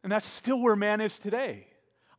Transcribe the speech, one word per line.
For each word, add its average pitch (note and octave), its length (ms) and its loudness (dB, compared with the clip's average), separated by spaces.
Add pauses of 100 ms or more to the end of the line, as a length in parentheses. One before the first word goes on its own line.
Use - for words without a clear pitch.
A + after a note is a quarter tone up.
And G3 80 -6
that's G#3 140 0
still - 340 -2
where A#3 160 4
man G#3 240 2
is G#3+ 180 -2
today. G3+ 520 -4 (500)